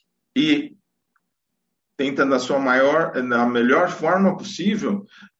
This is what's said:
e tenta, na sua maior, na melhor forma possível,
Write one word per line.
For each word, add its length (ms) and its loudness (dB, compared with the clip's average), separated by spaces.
e 400 -2
tenta, 240 -2
na 140 2
sua 220 -2
maior, 640 2
na 240 0
melhor 420 2
forma 480 0
possível, 640 -4